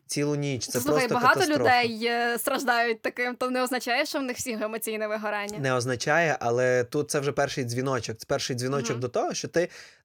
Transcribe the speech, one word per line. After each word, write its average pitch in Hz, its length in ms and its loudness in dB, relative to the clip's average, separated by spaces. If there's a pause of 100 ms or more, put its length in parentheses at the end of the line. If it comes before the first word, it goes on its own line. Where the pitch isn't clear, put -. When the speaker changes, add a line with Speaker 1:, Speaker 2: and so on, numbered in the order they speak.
Speaker 1:
Цілу 147 280 -2
ніч. 143 340 -2
Це 123 120 -2
Speaker 2:
Слухай, 151 280 2
Speaker 1:
просто 220 60 0
Speaker 2:
багато 247 260 4
Speaker 1:
катастрофа. 262 440 4
Speaker 2:
людей, 233 200 -4
е, 233 340 0
страждають 240 640 0
таким, 247 340 -4
то 254 140 -2
не 254 120 0
означає, 254 440 0
що 302 120 -4
в 285 40 -2
них 247 140 -4
всіх 220 260 -4
емоційне 220 460 -4
вигорання? 208 500 -4
Speaker 1:
Не 135 160 2
означає, 135 640 2
але 123 440 4
тут 147 260 -2
це 151 100 0
вже 139 120 0
перший 139 320 0
дзвіночок. 120 540 -2
Це - 100 -18
перший 139 280 -2
дзвіночок 131 340 -2
Speaker 2:
Мгм. 123 100 -2
Speaker 1:
до 123 80 -2
того, 254 260 0
що - 140 -6
ти 175 200 2 (360)